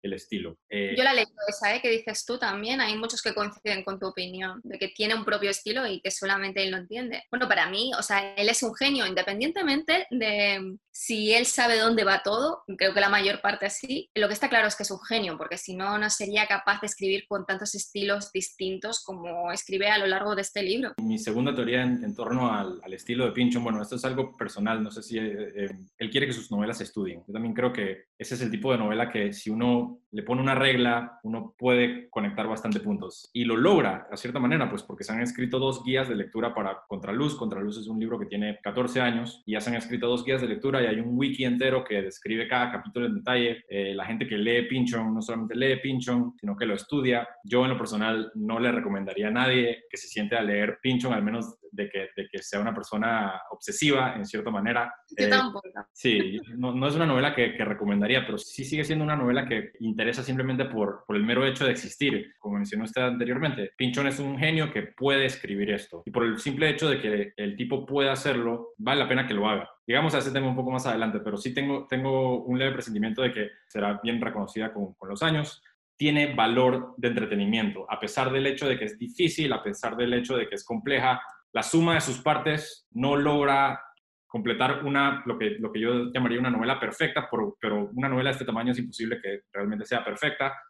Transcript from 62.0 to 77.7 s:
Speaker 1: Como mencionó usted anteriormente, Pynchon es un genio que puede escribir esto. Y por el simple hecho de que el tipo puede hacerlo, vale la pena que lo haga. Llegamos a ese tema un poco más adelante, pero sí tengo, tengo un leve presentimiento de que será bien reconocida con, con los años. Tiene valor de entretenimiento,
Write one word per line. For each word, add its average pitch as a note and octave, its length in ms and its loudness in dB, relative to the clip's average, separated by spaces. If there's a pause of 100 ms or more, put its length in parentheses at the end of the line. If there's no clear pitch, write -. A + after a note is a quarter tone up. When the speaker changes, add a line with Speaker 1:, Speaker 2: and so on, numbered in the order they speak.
Speaker 1:
Como G2+ 180 -4
mencionó G#2 280 -2
usted B2+ 180 -2
anteriormente, B2 760 0
Pynchon C3 300 0
es C#3 140 -2
un C#3 180 -4
genio D#3 340 2
que G#2 100 -2
puede C3+ 420 2
escribir G2+ 460 -2
esto. G2+ 360 -6
Y G#2+ 60 -10
por A#2 120 2
el A2 140 0
simple D3 320 0
hecho D3+ 180 0
de C3 120 2
que G#2 360 0
el G2+ 200 -4
tipo B2 280 -2
puede C#3 240 2
hacerlo, A#2+ 720 -2
vale C3 220 2
la B2 80 2
pena B2+ 180 2
que A#2 80 -2
lo G#2 140 2
haga. G2 200 0 (160)
Llegamos D3 300 2
a C#3+ 40 4
ese C3+ 120 0
tema C3+ 180 0
un B2+ 80 0
poco B2+ 140 -2
más B2+ 160 0
adelante, A2 380 0
pero G#2 120 -2
sí B2 160 -4
tengo, C#3 360 -2
tengo C3 560 2
un B2+ 120 0
leve C3+ 160 2
presentimiento A2+ 500 -2
de B2 100 4
que G#2 180 -2 (160)
será G#2 340 -2
bien A#2 200 0
reconocida A2 520 -4
con, G2+ 220 -6
con F#2+ 140 -14
los G2+ 160 -2
años. D#3 360 0 (360)
Tiene D3 380 2
valor B2 640 4
de A#2+ 100 0
entretenimiento, G#2 800 0